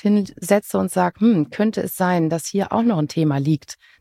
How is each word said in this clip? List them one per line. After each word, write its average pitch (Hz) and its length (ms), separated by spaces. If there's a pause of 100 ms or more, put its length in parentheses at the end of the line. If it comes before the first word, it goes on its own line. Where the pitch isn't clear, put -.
hinsetze 202 800
und 190 140
sag, 180 260
"Hm, 208 320
könnte 214 300
es 185 160
sein, 180 340
dass 165 160
hier 196 260
auch 220 100
noch 226 160
ein 151 100
Thema 151 300
liegt?" 143 360 (260)